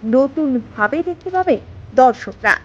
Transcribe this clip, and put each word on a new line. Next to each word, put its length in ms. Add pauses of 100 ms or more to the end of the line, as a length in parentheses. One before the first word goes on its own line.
নতুন 560 (160)
ভাবে 260
দেখতে 280
পাবে 280 (360)
দর্শকরা। 720